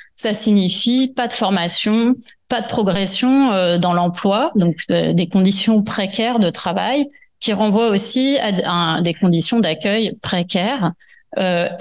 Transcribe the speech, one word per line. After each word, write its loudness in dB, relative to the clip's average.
ça -2
signifie 2
pas -4
de -4
formation, 0
pas -2
de -10
progression, 0
euh, 2
dans 2
l'emploi, 0
donc, 2
euh, 2
des 0
conditions 2
précaires -2
de 2
travail -2
qui -2
renvoient 2
aussi 0
à, -2
à -2
des 0
conditions 2
d'accueil -2
précaires, -2
euh, 0